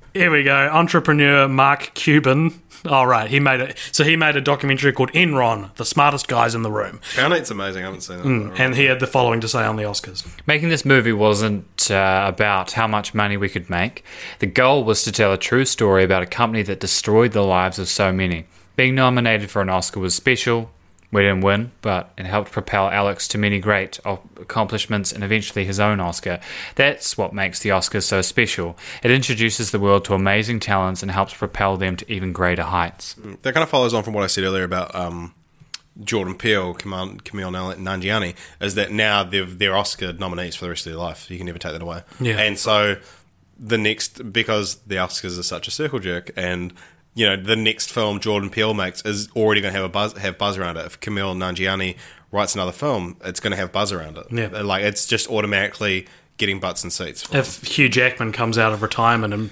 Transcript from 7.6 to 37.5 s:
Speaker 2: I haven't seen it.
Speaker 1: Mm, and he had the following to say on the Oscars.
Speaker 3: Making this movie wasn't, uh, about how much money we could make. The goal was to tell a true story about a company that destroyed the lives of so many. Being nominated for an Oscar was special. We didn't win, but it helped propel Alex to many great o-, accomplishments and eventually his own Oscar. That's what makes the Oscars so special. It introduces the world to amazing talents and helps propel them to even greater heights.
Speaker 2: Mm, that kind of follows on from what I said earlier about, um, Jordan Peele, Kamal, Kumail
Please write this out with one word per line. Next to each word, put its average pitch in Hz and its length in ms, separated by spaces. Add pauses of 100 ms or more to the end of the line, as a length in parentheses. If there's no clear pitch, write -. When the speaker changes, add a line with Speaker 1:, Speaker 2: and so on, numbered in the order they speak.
Speaker 2:
I 90 40
haven't 95 160
seen 90 180
it. 90 40
Speaker 1:
Mm, 110 340
and 131 180
he 139 80
had 127 160
the 131 60
following 120 340
to 113 80
say 113 160
on 110 120
the 107 60
Oscars. 101 440 (200)
Speaker 3:
Making 151 220
this 160 160
movie 127 280
wasn't, 104 800
uh, 95 360
about 95 460
how 113 140
much 107 260
money 104 240
we 98 120
could 90 200
make. 90 360 (340)
The 104 80
goal 127 380
was 107 200
to 107 80
tell 101 200
a 95 60
true 127 260
story 98 400
about 92 180
a 90 40
company 113 360
that 98 180
destroyed 110 520
the 104 100
lives 92 360
of 92 100
so 95 240
many. 90 340 (300)
Being 131 180
nominated 120 560
for 101 120
an 95 60
Oscar 92 320
was 92 140
special. 117 560 (420)
We 101 100
didn't 98 200
win, 101 280 (120)
but 95 360
it 95 80
helped 101 240
propel 98 380
Alex 101 400
to - 100
many 104 220
great 98 440
o-, 98 160 (180)
accomplishments 104 760
and 104 100
eventually 101 420
his 95 140
own 104 220
Oscar. 87 400 (340)
That's - 420
what 92 160
makes 95 280
the - 100
Oscars 95 320
so 95 200
special. 90 540 (280)
It 120 80
introduces 113 580
the 107 80
world 101 280
to 101 80
amazing 104 460
talents 95 420
and 98 80
helps 98 220
propel 98 440
them 92 200
to - 160
even 92 200
greater 90 320
heights. 87 500
Speaker 2:
Mm, 104 280
that 131 120
kind 160 80
of 156 80
follows 123 240
on 110 80
from 107 120
what 104 100
I - 20
said 95 160
earlier 95 220
about, 92 320
um, 87 360 (680)
Jordan 101 320
Peele, 98 400
Kamal, 95 440
Kumail 92 340